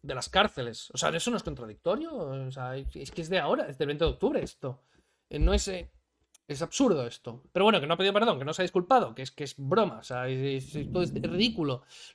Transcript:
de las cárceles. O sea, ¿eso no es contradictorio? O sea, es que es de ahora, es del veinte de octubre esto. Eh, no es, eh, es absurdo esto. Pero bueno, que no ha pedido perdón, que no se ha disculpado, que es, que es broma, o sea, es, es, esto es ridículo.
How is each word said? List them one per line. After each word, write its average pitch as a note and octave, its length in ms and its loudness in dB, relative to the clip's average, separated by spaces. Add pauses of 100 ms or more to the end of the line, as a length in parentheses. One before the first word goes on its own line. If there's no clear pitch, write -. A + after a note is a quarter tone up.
de C#3 120 -8
las B2 140 -6
cárceles. D3 640 0
O B2+ 60 -6
sea, D#3+ 120 2
¿eso E3 220 -2
no A3 40 0
es - 60 -4
contradictorio? E3 720 -4
O C3+ 380 -6
sea, C3 240 -8
es C#3 340 -10
que E3+ 120 -8
es D#3 60 -8
de F3+ 120 2
ahora, F#3 280 0
es C#3+ 80 -12
del C#3+ 120 -2
veinte D3 160 0
de D3 80 4
octubre B3 280 0
esto. - 440 -10 (440)
Eh, D3 100 -8
no E3+ 160 6
es, G3 140 0
eh, F3+ 220 -8 (560)
es C#3+ 160 -6
absurdo D#3+ 440 2
esto. - 360 -12 (100)
Pero F#3+ 120 4
bueno, G#3+ 160 6
que C#3 60 -4
no E3 80 2
ha - 20 0
pedido G3 160 2
perdón, G#3 260 4
que C3+ 60 -4
no D#3 80 -4
se F#3 100 -2
ha - 20 2
disculpado, F3+ 500 4
que C3 80 -8
es, C3 80 -8
que - 140 -8
es C3 120 -8
broma, D3+ 440 2
o - 20 -20
sea, B2+ 260 -4
es, C3 400 -2
es, D3+ 80 -12
esto D#3+ 260 -2
es E3 120 -2
ridículo. E3+ 680 0 (320)